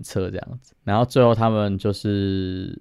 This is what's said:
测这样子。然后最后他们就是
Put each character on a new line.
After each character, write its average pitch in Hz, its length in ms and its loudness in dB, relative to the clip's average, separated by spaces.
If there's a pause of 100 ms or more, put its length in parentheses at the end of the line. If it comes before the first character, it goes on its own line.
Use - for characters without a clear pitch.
测 95 300 -6
这 92 60 -8
样 - 220 -12
子。 - 140 -20 (100)
然 104 140 0
后 120 80 4
最 127 180 4
后 117 120 6
他 113 120 2
们 104 300 0
就 101 160 0
是 95 880 -2